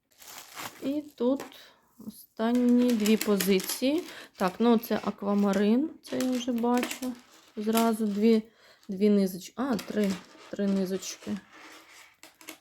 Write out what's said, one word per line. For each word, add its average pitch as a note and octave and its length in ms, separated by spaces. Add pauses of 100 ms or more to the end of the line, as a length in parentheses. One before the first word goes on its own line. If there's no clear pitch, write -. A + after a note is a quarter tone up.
(840)
І C#4+ 180 (140)
тут C4 260 (640)
останні A#3+ 840
дві G#3+ 240
позиції. G#3 840 (340)
Так, F3+ 220
ну A#3 200
це A3 260
аквамарин, G3+ 840 (120)
це B3+ 160
я B3+ 120
вже B3 220
бачу. A#3+ 600 (440)
Зразу A3+ 500
дві, G#3+ 360 (460)
дві G3+ 220
низочки. F#3+ 460
А, B3 200
три, G3+ 340 (400)
три G3+ 160
низочки. G3 640 (1300)